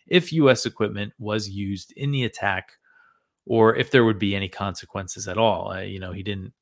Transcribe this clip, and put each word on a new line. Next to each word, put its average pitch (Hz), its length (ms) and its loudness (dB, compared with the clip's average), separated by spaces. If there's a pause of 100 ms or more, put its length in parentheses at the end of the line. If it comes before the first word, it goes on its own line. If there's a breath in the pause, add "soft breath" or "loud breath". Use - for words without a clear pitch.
if 180 260 0
U 151 180 6
S 123 180 2
equipment 104 500 -4
was 104 320 -6
used 98 440 -8
in 143 180 -6
the 131 140 -2
attack, 98 480 -4 (720 soft breath)
or 113 320 6
if 127 120 -2
there 127 140 8
would 110 160 4
be 101 160 0
any 98 140 -2
consequences 98 800 -8
at 90 80 -4
all. 98 340 2
Uh, 92 80 -8
you 98 200 -10
know, 92 120 -10
he 95 120 -8
didn't 98 280 -6 (100)